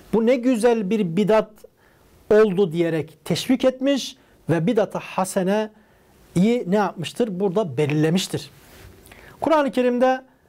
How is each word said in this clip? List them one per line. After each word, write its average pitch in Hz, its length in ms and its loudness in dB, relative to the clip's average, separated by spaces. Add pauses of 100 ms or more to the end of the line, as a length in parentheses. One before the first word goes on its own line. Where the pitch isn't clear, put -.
(120)
bu 220 140 2
ne 254 100 4
güzel 233 540 0
bir 190 260 -2
bidat 214 340 2 (800)
oldu 208 420 4
diyerek 165 520 -2
teşvik 247 400 -2
etmiş 262 520 0 (340)
ve 165 160 0
bidat-ı 208 320 -2
haseneyi 202 1700 -4
ne 175 100 0
yapmıştır? 185 640 -4
Burada 190 360 -2
belirlemiştir. 151 760 -2 (880)
Kur'an-ı 294 300 2
Kerim'de 254 520 0 (260)